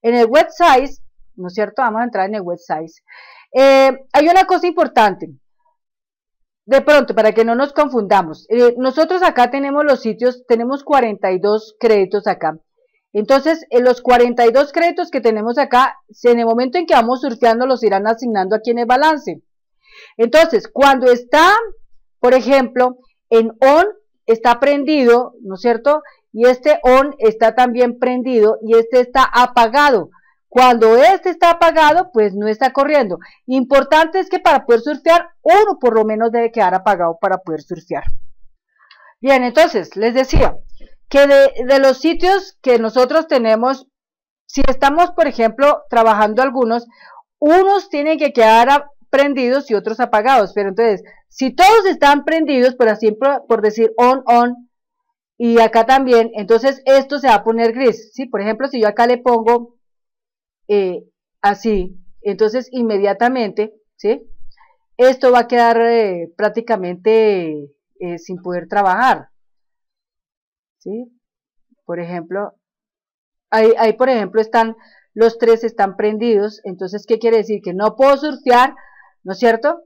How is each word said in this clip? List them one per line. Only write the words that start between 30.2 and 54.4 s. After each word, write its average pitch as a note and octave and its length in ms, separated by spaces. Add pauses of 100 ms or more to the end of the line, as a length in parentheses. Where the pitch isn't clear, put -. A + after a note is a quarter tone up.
Cuando A#3 480
este F4+ 340
está E4+ 200
apagado, E4 640
pues G#3 220
no G#3 140
está A#3 240
corriendo. C#4 460 (280)
Importante C#4 720
es F#4+ 100
que - 120
para D4 260
poder A#3 140
surfear, E4 480 (140)
uno F#4+ 380
por A#3 140
lo A3 100
menos A3 280
debe A#3 180
quedar G3 240
apagado F3+ 460
para F#3 180
poder D#3+ 240
surfear. D#3+ 400 (1160)
Bien, B3+ 240
entonces, B3 520
les A#3+ 160
decía C4 460 (500)
que C#4 200
de, C#4 240 (140)
de C4+ 120
los C4 200
sitios F4+ 640
que A#3+ 180
nosotros B3+ 480
tenemos, B3 600 (580)
si - 220
estamos, D4+ 440
por D#4+ 160
ejemplo, A#3+ 600
trabajando A3 540
algunos, A#3+ 460 (500)
unos F#4+ 500
tienen D4+ 300
que D4 140
quedar A#3 380
a-, C#4+ 200 (180)
prendidos C4+ 600
y A3 40
otros G#3+ 260
apagados. A3+ 520
Pero G3 180
entonces, G3+ 340 (240)
si - 260
todos G4+ 320
están C#4+ 380
prendidos, C#4 500
por A#3+ 140
así, G#3+ 240
por, C4+ 340
por A3 160
decir A3 340
on, B3+ 300
on, A#3+ 420 (720)